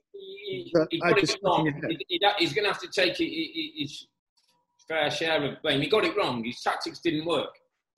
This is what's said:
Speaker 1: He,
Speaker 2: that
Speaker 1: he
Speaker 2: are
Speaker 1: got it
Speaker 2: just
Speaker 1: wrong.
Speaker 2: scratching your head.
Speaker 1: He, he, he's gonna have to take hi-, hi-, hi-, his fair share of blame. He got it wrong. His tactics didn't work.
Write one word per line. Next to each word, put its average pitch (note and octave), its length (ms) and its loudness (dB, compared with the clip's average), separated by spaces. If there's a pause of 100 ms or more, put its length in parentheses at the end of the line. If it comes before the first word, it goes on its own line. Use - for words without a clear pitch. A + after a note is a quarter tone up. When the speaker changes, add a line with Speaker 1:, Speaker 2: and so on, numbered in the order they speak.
(140)
Speaker 1:
He, G4 600 -10
Speaker 2:
that D#3+ 160 4
Speaker 1:
he E3+ 120 -2
Speaker 2:
are F3 80 4
Speaker 1:
got F3 100 6
it - 20 6
Speaker 2:
just - 220 0
Speaker 1:
wrong. D#3+ 240 4
Speaker 2:
scratching C#3+ 140 -2
your - 100 -2
head. E3 60 -4 (100)
Speaker 1:
He, F3 120 -2
he, G3+ 100 6 (100)
he's D#3 140 2
gonna G#3 160 0
have F3 120 -4
to F3 80 -10
take F3+ 280 2
hi-, E3+ 60 0
hi-, D#3+ 300 -4
hi-, D#3 220 -6
his - 320 -8 (800)
fair D3+ 240 0
share D#3+ 320 0
of - 180 -4
blame. C#3 200 2
He - 60 0
got G#3+ 160 4
it E3 140 0
wrong. B2+ 260 0
His A#2 180 -8
tactics - 380 -4
didn't D#3+ 260 0
work. D#3+ 280 -2 (440)